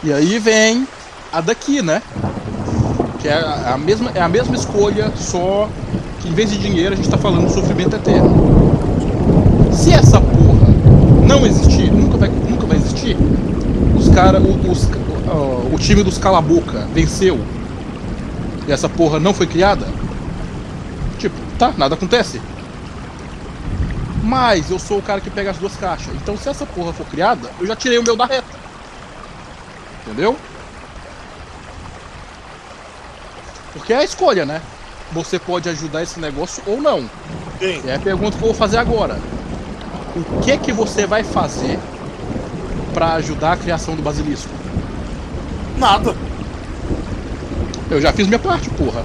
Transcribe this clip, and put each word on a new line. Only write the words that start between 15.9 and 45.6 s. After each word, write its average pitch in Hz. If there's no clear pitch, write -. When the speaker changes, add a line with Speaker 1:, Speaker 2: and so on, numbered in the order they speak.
Speaker 1:
dos 185
cala-boca 160
venceu 165
e 151
essa 143
porra 156
não 190
foi 180
criada, 190
tipo, -
tá, 247
nada 143
acontece. 185
Mas 220
eu 185
sou 202
o -
cara 196
que 196
pega 196
as 165
duas 185
caixas, 180
então 208
se -
essa 285
porra 170
for 156
criada, 190
eu 175
já 220
tirei 240
o 233
meu 233
da 247
reta. 262
Entendeu? 151
Porque 170
é 247
a 294
escolha, 269
né? 151
Você 165
pode 175
ajudar 156
esse 170
negócio 151
ou 226
não. 262
Speaker 2:
Sim. 185
Speaker 1:
É 131
a 139
pergunta 196
que 220
eu 226
vou 220
fazer 214
agora. 208
O 160
que 269
que -
você 208
vai 208
fazer 147
pra 165
ajudar 151
a 180
criação 165
do 156
basilisco? 147